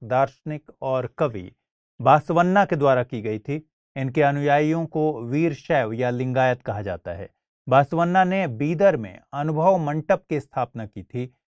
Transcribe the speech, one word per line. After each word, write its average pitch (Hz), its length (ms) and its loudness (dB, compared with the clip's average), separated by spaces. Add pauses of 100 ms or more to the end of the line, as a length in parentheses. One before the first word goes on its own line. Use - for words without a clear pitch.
दार्शनिक 135 680 -4 (100)
और 131 360 -4
कवि 113 340 -4 (480)
बासवन्ना 170 640 4
के 170 100 0
द्वारा 135 280 4
की 120 180 -8
गई 110 180 -4
थी। 147 220 -8 (340)
इनके 135 260 -2
अनुयायियों 147 640 2
को 156 360 -2
वीर 143 320 -2
शैव 127 400 -2
या 123 160 -2
लिंगायत 127 520 0
कहा 104 200 -8
जाता 90 300 -8
है। 95 180 -12 (380)
बासवन्ना 165 560 2
ने 185 240 -2
बीदर 151 500 0
में 98 220 -12 (140)
अनुभव 156 440 0
मंटप 156 520 -2
की 151 100 -2
स्थापना 117 460 -8
की 98 180 -14
थी, 127 300 -10 (260)